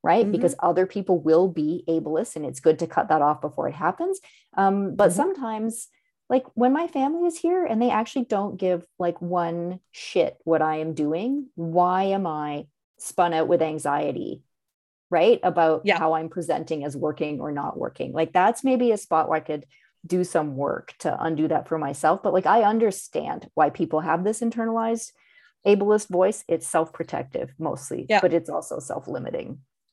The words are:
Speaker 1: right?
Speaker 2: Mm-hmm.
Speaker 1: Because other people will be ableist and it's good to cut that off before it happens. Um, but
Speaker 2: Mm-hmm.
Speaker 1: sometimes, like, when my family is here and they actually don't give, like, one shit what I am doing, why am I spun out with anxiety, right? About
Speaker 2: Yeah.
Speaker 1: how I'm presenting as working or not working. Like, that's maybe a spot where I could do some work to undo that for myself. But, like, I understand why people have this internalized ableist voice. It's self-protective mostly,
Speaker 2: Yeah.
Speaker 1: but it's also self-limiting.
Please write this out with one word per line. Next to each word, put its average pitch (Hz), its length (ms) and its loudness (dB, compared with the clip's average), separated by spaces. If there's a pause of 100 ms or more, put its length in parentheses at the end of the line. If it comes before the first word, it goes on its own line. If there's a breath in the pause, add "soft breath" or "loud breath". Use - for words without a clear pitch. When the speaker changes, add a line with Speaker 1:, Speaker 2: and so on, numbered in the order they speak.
Speaker 1:
right? 196 220 4
Speaker 2:
Mm-hmm. 208 80 0
Speaker 1:
Because 180 280 2
other 175 260 2
people 185 320 0
will 160 300 4
be 160 400 -4
ableist 160 480 -2
and 151 80 -8
it's 135 160 -10
good 160 200 4
to 165 60 -2
cut - 220 -2
that 156 140 4
off 151 180 2
before - 260 -4
it 139 80 -4
happens. 330 460 -2 (380 soft breath)
Um, 196 360 2
but 202 140 6
Speaker 2:
Mm-hmm. 175 80 2
Speaker 1:
sometimes, 226 720 -4 (400)
like, 254 160 2 (100)
when 247 200 4
my 339 120 0
family 330 400 -2
is 339 120 -2
here 359 260 0
and 220 160 0
they 247 100 2
actually 233 360 -2
don't 202 320 -2
give, 180 260 0 (140)
like, 175 240 -2
one 175 580 -4 (100)
shit - 540 0
what 160 160 4
I 156 160 2
am 160 160 -4
doing, 185 600 -2
why 175 500 2
am 196 220 0
I 151 400 -6 (320)
spun 175 340 0
out 160 160 2
with 170 140 4
anxiety, 147 800 -4 (680)
right? 180 320 4
About 160 440 2
Speaker 2:
Yeah. 185 120 2
Speaker 1:
how 160 140 2
I'm 160 160 -2
presenting 156 560 -4
as 143 120 -6
working 151 440 -4
or 147 120 -6
not 143 260 -6
working. - 340 -6
Like, 160 220 -2
that's 190 280 2
maybe 254 300 2
a 208 60 0
spot 160 320 0
where 156 80 2
I - 20 -2
could 151 240 -8 (420 soft breath)
do 180 180 0
some 151 320 -2
work - 440 -6
to - 220 -4
undo 160 260 0
that 160 200 -2
for 160 100 -2
myself. 156 440 0
But, 190 100 2
like, 180 140 2
I 220 160 6
understand 202 920 0
why 151 160 4
people 156 300 -2
have 170 240 0
this 214 160 -2
internalized 226 720 -2 (540 soft breath)
ableist 208 420 4
voice. 185 400 0
It's 165 180 -2
self-protective 160 920 -4
mostly, - 500 -8
Speaker 2:
Yeah. 214 120 4
Speaker 1:
but 180 120 4
it's 165 180 0
also 165 280 -6
self-limiting. - 800 -10 (340)